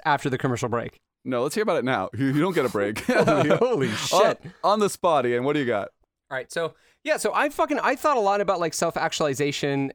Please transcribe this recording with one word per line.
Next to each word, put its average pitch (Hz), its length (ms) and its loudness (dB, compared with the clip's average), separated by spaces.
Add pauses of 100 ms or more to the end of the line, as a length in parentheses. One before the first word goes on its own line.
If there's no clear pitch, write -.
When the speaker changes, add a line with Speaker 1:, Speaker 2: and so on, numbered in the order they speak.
Speaker 1:
after 143 240 0
the 127 80 0
commercial 123 320 -2
break? 117 300 -6 (240)
Speaker 2:
No, 127 200 -2
let's 151 120 -4
hear 214 80 0
about 185 140 0
it 120 80 0
now. 113 260 0
<laughs> 107 60 -12
You, 135 100 0
you 135 140 2
don't 185 140 0
get 143 100 2
a 113 40 -2
break. 101 300 -2
<laughs> - 60 -10
Speaker 1:
<laughs> - 20 -10
Holy 185 800 2
Speaker 2:
On, 104 60 -4
Speaker 1:
shit. - 460 2 (220)
Speaker 2:
on 202 160 2
the 202 100 2
spot, 151 360 2
Ian, 120 180 0
what 143 100 0
do 151 60 0
you 135 60 -2
got? 104 240 -2 (400)
Speaker 1:
All 135 80 -8
right, 127 140 -12
so, 165 240 -6 (280)
yeah, 302 140 0
so - 160 -2
I 269 160 2
fucking, 294 300 -2
I 262 160 0
thought 294 200 0
a 226 60 2
lot 202 200 2
about, 185 180 0
like, 170 140 -2
self-actualization 143 1200 -2